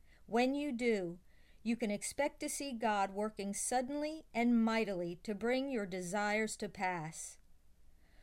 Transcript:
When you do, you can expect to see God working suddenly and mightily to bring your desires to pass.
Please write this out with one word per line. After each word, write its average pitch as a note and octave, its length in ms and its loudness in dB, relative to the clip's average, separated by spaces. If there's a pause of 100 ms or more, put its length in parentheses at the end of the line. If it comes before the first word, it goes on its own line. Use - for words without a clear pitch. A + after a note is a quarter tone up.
(260)
When B3 280 2
you C#4+ 160 -2
do, G#3+ 480 0 (440)
you A3+ 140 0
can A3+ 140 -2
expect C#4 500 -2
to D4 80 -4
see C#4 240 -4
God G#3 420 0
working G3+ 400 -2
suddenly D4 760 -2
and A#3 300 6
mightily G3 600 2
to G#3+ 120 -4
bring B3 360 0
your G#3+ 160 0
desires G#3 680 0
to G#3 120 -6
pass. F3 680 -6 (840)